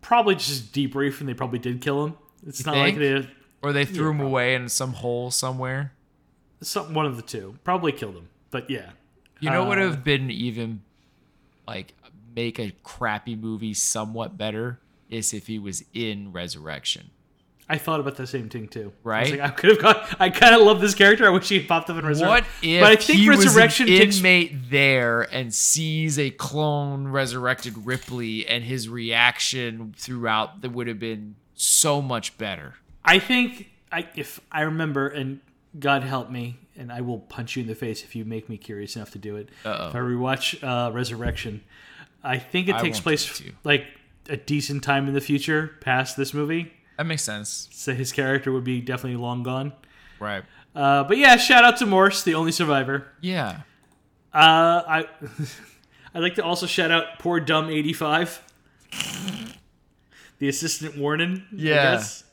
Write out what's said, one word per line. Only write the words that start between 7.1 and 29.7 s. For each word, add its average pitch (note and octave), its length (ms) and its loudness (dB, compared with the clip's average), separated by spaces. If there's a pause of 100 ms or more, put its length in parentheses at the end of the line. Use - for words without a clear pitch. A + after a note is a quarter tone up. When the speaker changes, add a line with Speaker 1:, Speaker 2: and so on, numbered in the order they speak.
Speaker 1:
the A2+ 60 -12
two. G2+ 420 -14
Probably F3 280 0
killed G2+ 220 -10
him, E2+ 140 -20 (240)
but B2+ 180 -8
yeah. G#2 200 -8 (500)
Speaker 2:
You D#3 100 -2
know F3+ 140 2
what G3 140 0
Speaker 1:
Uh, - 20 2
Speaker 2:
would F#3+ 100 2
have C#3+ 140 -6
been C3+ 260 0
even, A2+ 520 -6 (840)
like, F#2+ 280 -14 (420)
make A#2 240 -6
a G2+ 120 -8 (120)
crappy A2+ 500 -6
movie A2 400 -8
somewhat A2 640 -6
better A2 420 -6 (300)
is A2+ 240 -6
if G#2 140 -12
he A2+ 120 -8
was G2+ 260 -10 (100)
in G2+ 380 -8
Resurrection. D#2 800 -10 (580)
Speaker 1:
I D#3 100 -2
thought D#3 220 -2
about C3+ 160 -6
the C3 100 -10
same A#2+ 220 -8
thing A2 200 -12
too. G#2 240 -12 (120)
Speaker 2:
Right? A2 140 -2
Speaker 1:
I B2+ 120 2
was - 0 -
like, C#3+ 100 -4
I C#3+ 100 -2
could F3+ 200 4
have G#3+ 100 8
gone, A3 160 8 (240)
I F#3 100 6
kinda A#3 280 8
love G#3+ 220 8
this G3 160 2
character. G#3+ 300 8
I G3 40 10
wish F#3 180 2
he G3 100 2
had C#3+ 100 -2
popped E3 220 0
up E3+ 60 -4
in D#3 80 -6
Resurrection. D#3 240 2
Speaker 2:
What A#3 160 6 (180)
if E3 180 2
Speaker 1:
But G3+ 120 10
I G#3+ 40 10
think G#3+ 240 4
Speaker 2:
he G#3+ 80 8
Speaker 1:
Resurrection A3 580 6
Speaker 2:
was F3+ 80 8
an F#3 60 10
Speaker 1:
takes G3+ 180 6
Speaker 2:
inmate F3 520 2
there C3 520 2 (100)
and B2 220 -6
sees D#3 640 0
a C#3 120 0
clone C#3+ 800 -4
resurrected B2 760 -4
Ripley, A#2+ 640 -6
and A#2 160 -2
his A#2+ 240 -8
reaction A#2 1080 -2